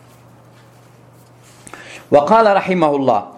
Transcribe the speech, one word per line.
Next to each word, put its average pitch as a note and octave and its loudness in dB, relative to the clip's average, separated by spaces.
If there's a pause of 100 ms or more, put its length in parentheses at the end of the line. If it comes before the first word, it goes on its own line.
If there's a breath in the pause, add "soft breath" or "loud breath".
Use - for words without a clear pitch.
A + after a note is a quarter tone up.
(2000 loud breath)
Ve C#3+ 4
kâle G#3+ 2
rahimahullah, C#3+ -2 (120)